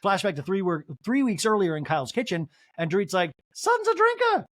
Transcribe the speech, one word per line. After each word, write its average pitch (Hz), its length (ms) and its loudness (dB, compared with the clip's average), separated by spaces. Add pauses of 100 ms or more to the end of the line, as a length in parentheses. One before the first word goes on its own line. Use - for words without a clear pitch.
Flashback 196 340 0
to 143 60 -8
three 190 200 -2
wor-, 170 220 -2 (200)
three 269 180 0
weeks 220 220 0
earlier 202 320 2
in 151 80 -6
Kyle's 139 280 -2
kitchen, 175 360 -2 (280)
and 165 140 -2
Dorit's 190 240 0
like, 175 180 2 (220)
Sutton's 440 340 0
a 453 60 4
drinker. 440 600 2